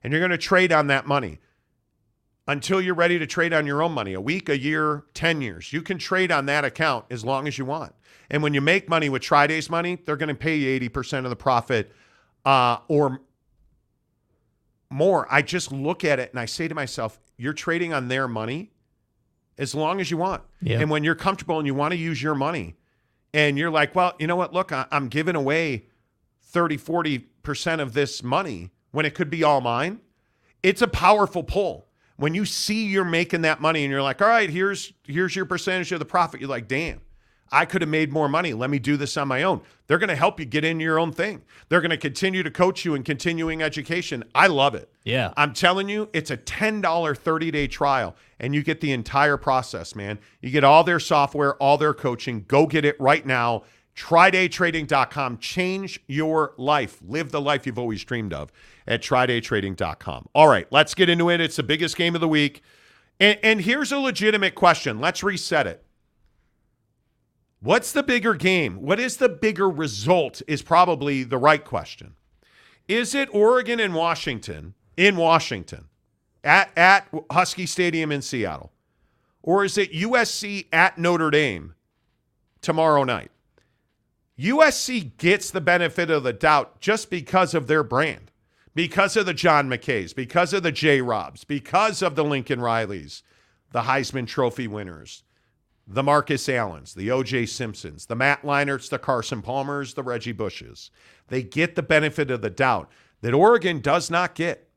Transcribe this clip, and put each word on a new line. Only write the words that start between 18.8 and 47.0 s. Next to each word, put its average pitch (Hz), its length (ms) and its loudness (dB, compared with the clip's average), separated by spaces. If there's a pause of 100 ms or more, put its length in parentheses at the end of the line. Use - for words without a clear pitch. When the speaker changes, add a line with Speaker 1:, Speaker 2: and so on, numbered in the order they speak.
Speaker 1:
as 135 180 -8
long 165 260 -2
as 151 100 -6
you 165 60 -2
want." 180 260 -4 (180)
Speaker 2:
Yeah. 113 180 0
Speaker 1:
And 151 100 0
when 151 140 0
you're 165 120 0
comfortable 175 420 -4
and 151 100 -2
you 139 60 -2
wanna 147 220 -2
use 160 260 -6
your 151 140 -2
money, 135 400 -4 (580)
and 147 240 4
you're 165 120 -2
like, 151 260 0
"Well, 180 220 2
you 156 100 -4
know 175 80 0
what? 165 180 -2
Look, 180 180 -2
I, 131 200 -4
I'm 139 160 -2
giving 160 280 -2
away 143 520 -2 (540)
thirty, 170 360 0
forty 156 420 -2
percent 156 640 -6
of 127 120 -6
this 139 300 -2
money 127 480 -4 (200)
when 151 140 -2
it 151 80 -4
could 160 160 -6
be 160 140 -2
all 143 180 4
mine." 135 380 -4 (640)
It's 190 180 2
a 233 60 4
powerful 185 560 2
pull. 180 440 -4 (280)
When 151 200 -2
you 208 100 -2
see 214 400 -4
you're 196 180 0
making 170 380 0
that 156 200 2
money 156 220 2
and 139 80 -2
you're 135 100 0
like, 139 200 -2
"All 202 60 4
right, 226 220 4
here's, 185 440 -4 (120)
here's 175 300 -2
your 190 100 -2
percentage 185 460 -4
of 170 80 -4
the 143 60 -6
profit." 175 340 -2
You're 139 100 -8
like, 123 180 -6
"Damn, 143 340 -4 (500)
I 151 140 4
could 175 160 -4
have 160 80 -2
made 156 220 0
more 147 180 0
money. 160 240 -2
Let 123 160 -4
me 143 80 -2
do 139 180 0
this 139 220 -6
on 143 100 -2
my 131 140 -2
own." 175 200 0 (260)
They're 165 100 2
gonna 180 180 -2
help 170 240 2
you 151 60 -8
get 143 180 -2
into 160 200 -2
your 160 160 2
own 165 140 0
thing. 190 280 -6 (260)
They're 170 140 4
gonna 165 160 -2
continue 185 460 -2
to 156 80 -4
coach 185 340 0
you 160 80 0
in 135 80 -2
continuing 160 600 -4
education. 156 600 -6 (120)
I 165 120 6
love 139 280 2
it. - 120 -12 (160)
Speaker 2:
Yeah. 117 320 -2
Speaker 1:
I'm 147 180 0
telling 190 360 0
you, 214 240 -4
it's 160 160 -4
a 127 80 -4
ten 220 420 -4
dollar 165 360 -2